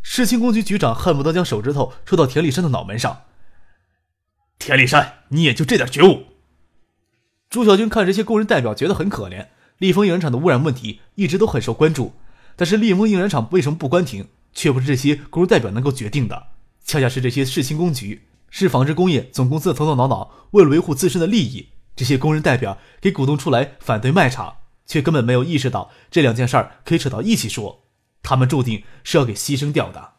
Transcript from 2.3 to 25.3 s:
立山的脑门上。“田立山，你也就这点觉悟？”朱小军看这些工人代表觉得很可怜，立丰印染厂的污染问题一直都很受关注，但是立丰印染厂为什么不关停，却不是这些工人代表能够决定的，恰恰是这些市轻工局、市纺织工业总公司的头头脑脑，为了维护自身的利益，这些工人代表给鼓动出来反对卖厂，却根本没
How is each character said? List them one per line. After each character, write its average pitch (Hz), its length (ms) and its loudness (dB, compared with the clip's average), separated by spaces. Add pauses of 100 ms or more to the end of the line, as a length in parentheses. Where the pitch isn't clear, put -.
立 170 80 0
山 156 140 -2
的 165 60 0
脑 95 160 -4
门 98 120 -8
上。 - 260 -6 (1300)
“田 135 220 0
立 127 80 4
山， 143 400 0
你 156 160 0
也 139 100 4
就 156 120 0
这 185 100 2
点 123 160 2
觉 143 120 4
悟？” 180 200 8 (1300)
朱 240 160 0
小 202 100 8
军 220 140 0
看 214 160 0
这 185 80 0
些 208 100 0
工 214 140 0
人 214 80 0
代 156 160 0
表 110 140 -4
觉 143 120 -2
得 196 60 0
很 - 160 -2
可 104 180 -8
怜， 90 200 -14 (320)
立 190 120 4
丰 196 140 2
印 190 60 2
染 175 100 0
厂 156 100 -2
的 120 60 -2
污 160 120 0
染 131 140 2
问 160 80 0
题 117 300 -10 (140)
一 196 120 -2
直 147 80 -2
都 147 120 2
很 - 120 -2
受 127 140 -4
关 156 180 2
注， 135 220 -4 (420)
但 - 80 -2
是 180 140 2
立 214 160 2
丰 208 160 2
印 196 100 2
染 196 80 0
厂 131 240 -2
为 180 80 4
什 143 120 0
么 160 60 -6
不 147 120 -6
关 175 160 2
停， 98 220 -12 (260)
却 - 180 0
不 131 80 0
是 127 60 -2
这 139 100 0
些 143 200 0
工 147 260 -6
人 180 80 2
代 202 100 6
表 110 120 -4
能 107 100 -4
够 139 100 0
决 107 200 -8
定 131 160 -2
的， - 220 -12 (360)
恰 156 140 -2
恰 131 100 2
是 127 100 -4
这 127 80 -2
些 135 160 -2
市 131 200 -2
轻 151 120 -4
工 175 160 0
局、 110 360 -10 (240)
市 190 180 0
纺 135 160 2
织 151 80 -2
工 180 160 2
业 135 220 0
总 127 180 0
公 151 100 -2
司 185 100 -2
的 147 60 0
头 151 100 -2
头 156 100 0
脑 123 120 2
脑， 98 440 -6
为 202 120 8
了 151 60 6
维 147 80 4
护 170 160 -2
自 156 160 0
身 143 100 -2
的 160 60 0
利 202 180 2
益， 127 260 -8 (260)
这 127 100 -4
些 131 140 2
工 156 120 2
人 156 100 0
代 151 140 2
表 98 220 -4 (240)
给 196 100 2
鼓 143 140 -2
动 147 100 2
出 147 140 -6
来 135 300 0
反 113 200 -2
对 123 120 0
卖 165 180 4
厂， 117 280 -10 (280)
却 - 160 -2
根 165 100 0
本 135 140 0
没 123 80 2